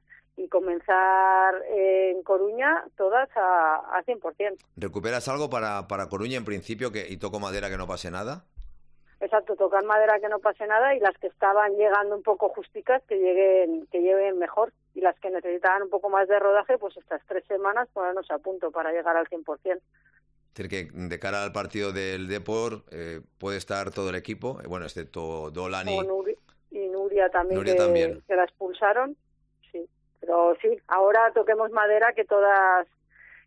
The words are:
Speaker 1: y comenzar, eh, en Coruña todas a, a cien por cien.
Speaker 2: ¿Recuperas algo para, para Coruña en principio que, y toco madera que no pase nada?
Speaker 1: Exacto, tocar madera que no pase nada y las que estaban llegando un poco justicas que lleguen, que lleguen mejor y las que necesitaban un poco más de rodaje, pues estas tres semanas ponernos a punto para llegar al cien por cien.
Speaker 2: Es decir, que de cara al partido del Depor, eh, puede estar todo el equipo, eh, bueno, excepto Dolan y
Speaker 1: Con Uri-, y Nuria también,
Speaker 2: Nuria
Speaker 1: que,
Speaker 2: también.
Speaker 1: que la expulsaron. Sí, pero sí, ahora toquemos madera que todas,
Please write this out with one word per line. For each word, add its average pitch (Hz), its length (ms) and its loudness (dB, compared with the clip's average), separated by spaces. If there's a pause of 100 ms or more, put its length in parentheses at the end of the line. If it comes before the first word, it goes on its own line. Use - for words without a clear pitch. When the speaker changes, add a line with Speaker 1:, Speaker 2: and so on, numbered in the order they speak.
(360)
Speaker 1:
y - 120 -8
comenzar, 190 1040 4 (140)
eh, 190 440 2
en 185 100 -6
Coruña 220 600 0 (120)
todas 226 400 0
a, 175 400 2 (220)
a 170 60 -6
cien 233 160 -6
por 156 160 -8
cien. 202 180 -4 (220)
Speaker 2:
¿Recuperas 101 520 -6
algo 143 220 -4
para, 104 360 -4
para 98 220 -6
Coruña 117 300 -6
en 113 60 -10
principio 107 480 -8
que, 98 160 -8
y 95 100 -12
toco 104 220 -8
madera 98 280 -6
que 95 80 -6
no 92 100 -8
pase 87 240 -10
nada? 110 340 -10 (760)
Speaker 1:
Exacto, 214 360 -2
tocar 190 280 0
madera 214 340 2
que 208 100 -4
no 208 100 -2
pase 208 280 -4
nada 240 280 2
y 254 60 -2
las 196 180 2
que - 80 -8
estaban 202 500 2
llegando 208 400 2
un 202 60 -10
poco 208 280 0
justicas 254 560 -2
que 208 100 -2
lleguen, 185 760 4
que 175 80 -2
lleguen 190 380 2
mejor 208 340 -2 (220)
y 190 80 -10
las 180 180 2
que 190 100 -8
necesitaban 185 520 -2
un 190 80 -10
poco 196 180 -2
más 196 180 2
de 202 120 4
rodaje, 202 400 2
pues - 180 -10
estas - 300 -10
tres 190 200 -6
semanas 202 460 -2
ponernos 185 380 -4
a 151 80 -4
punto 180 320 -8
para 160 220 -6
llegar 165 240 0
al 165 120 0
cien 165 160 -12
por 151 160 -8
cien. 185 180 -4
Speaker 2:
Es - 760 -20
decir, 92 160 -10
que 92 280 -8
de 87 200 -8
cara 101 240 -4
al 101 100 -6
partido 101 400 -6
del 95 360 -6
Depor, 110 640 -6
eh, 82 280 -12 (160)
puede 98 220 -8
estar 98 320 -6
todo 98 180 -6
el 90 80 -6
equipo, 110 460 -10
eh, - 40 -14
bueno, 87 200 -10
excepto 80 640 -10
Dolan 92 380 -6
y 196 80 -2
Speaker 1:
Con 190 140 -4
Uri-, 190 280 -6 (320)
y 196 180 -8
Nuria 196 400 2
también, 180 300 0
Speaker 2:
Nuria 196 160 2
Speaker 1:
que, 180 40 4
Speaker 2:
también. 170 480 2
Speaker 1:
que 190 100 0
la 180 80 4
expulsaron. 214 720 -2 (540)
Sí, 170 160 -12 (320)
pero 170 440 4
sí, 220 60 2 (200)
ahora 214 460 6
toquemos 220 380 2
madera 214 420 4
que 214 100 0
todas, 196 640 4 (600)